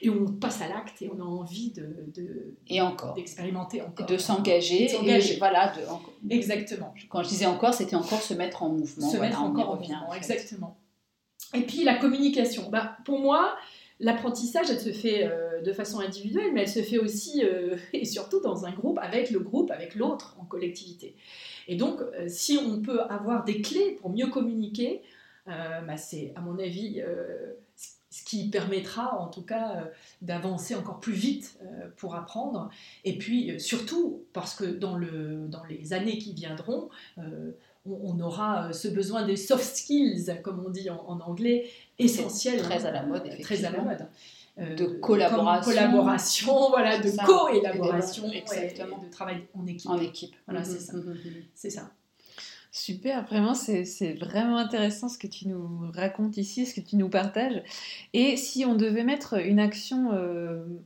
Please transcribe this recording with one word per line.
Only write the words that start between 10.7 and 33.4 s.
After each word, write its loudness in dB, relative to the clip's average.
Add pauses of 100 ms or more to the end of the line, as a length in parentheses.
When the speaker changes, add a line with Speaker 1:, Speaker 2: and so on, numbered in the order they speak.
Speaker 1:
Et 2
puis, -2
la 8
communication. 4
Bah, -2
pour 0
moi, 6 (460)
l'apprentissage, 2
elle 0
se -4
fait, 2
euh, -2
de 0
façon -6
individuelle, -2
mais 4
elle 0
se 0
fait 2
aussi, 0
euh, 0
<laughs> -20
et -2
surtout -2
dans -2
un -6
groupe, -2
avec 0
le 2
groupe, 0
avec -8
l'autre, -4
en -16
collectivité. -10 (540)
Et -4
donc, 0
euh, -6
si 2
on 0
peut 0
avoir -2
des 0
clés 2
pour -6
mieux 0
communiquer, -2 (460)
euh, -8
bah, -8
c'est, -10
à -10
mon -6
avis, -6
euh, -6 (560)
ce -16
qui -4
permettra, -2
en -6
tout -14
cas, -4
euh, -8 (380)
d'avancer -4
encore -8
plus -4
vite, -2
euh, -14 (100)
pour -10
apprendre. -6 (340)
Et -4
puis, 0